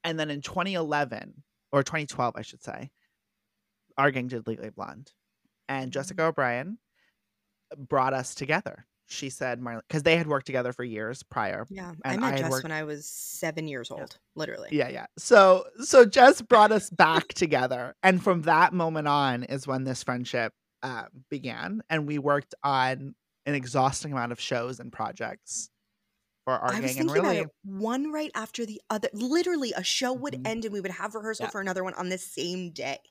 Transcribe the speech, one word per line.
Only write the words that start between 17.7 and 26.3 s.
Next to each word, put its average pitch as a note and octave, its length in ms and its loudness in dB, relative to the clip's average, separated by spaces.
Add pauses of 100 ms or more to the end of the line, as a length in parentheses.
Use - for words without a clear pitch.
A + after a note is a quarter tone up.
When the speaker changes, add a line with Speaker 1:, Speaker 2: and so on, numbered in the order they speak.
Speaker 1:
and F#3 200 6
from F3+ 200 2
that E3+ 300 6
moment D#3+ 340 0
on C3+ 360 2
is C3+ 240 -6
when C3 180 -2
this B2+ 180 -4
friendship, B2 500 -2 (280)
uh, B2 240 -8 (240)
began, C#3+ 600 -8
and D3+ 180 -2
we D3 100 -4
worked C#3+ 460 0
on C3+ 520 0 (300)
an C#3+ 100 0
exhausting C3+ 560 0
amount A#2+ 200 -4
of A#2 80 -8
shows B2 400 -4
and A2+ 120 -14
projects - 760 -10 (760)